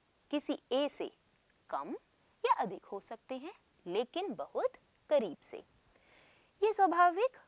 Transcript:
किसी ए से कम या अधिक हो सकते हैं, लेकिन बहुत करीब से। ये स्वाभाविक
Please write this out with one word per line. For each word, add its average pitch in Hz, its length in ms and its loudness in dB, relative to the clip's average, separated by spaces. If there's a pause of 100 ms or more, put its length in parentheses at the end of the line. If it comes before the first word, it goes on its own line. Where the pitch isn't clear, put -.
(320)
किसी 285 260 -2 (140)
ए 277 180 2
से - 220 -8 (580)
कम 156 260 -6 (480)
या 494 120 4
अधिक 202 300 -6
हो 196 160 -10
सकते - 360 -12
हैं, 302 160 -12 (320)
लेकिन 247 500 -4
बहुत 262 420 -4 (320)
करीब 214 320 2
से। - 160 -14 (1040)
ये 427 120 4
स्वाभाविक 359 640 4 (100)